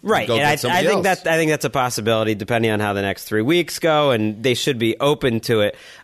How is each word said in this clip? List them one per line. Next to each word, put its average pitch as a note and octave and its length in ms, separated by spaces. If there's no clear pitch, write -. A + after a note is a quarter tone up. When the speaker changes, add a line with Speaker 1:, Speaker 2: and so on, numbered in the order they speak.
Speaker 1:
Right, F3+ 240
Speaker 2:
Go A#2 80
Speaker 1:
and A2+ 60
Speaker 2:
get D3 60
Speaker 1:
I, D3+ 100
Speaker 2:
somebody F3 280
Speaker 1:
I - 40
think F#3+ 180
Speaker 2:
else. F3+ 140
Speaker 1:
that, E3 120
I D#3+ 40
think D#3+ 120
that's D3+ 160
a A2+ 60
possibility A2+ 640
depending A2+ 340
on G#2+ 100
how G#2 140
the G2 80
next G2 240
three G#2+ 160
weeks D#3+ 380
go, D3+ 320
and G#2+ 320
they B2+ 100
should B2 240
be A2+ 220
open C#3 420
to A2+ 200
it. G#2 140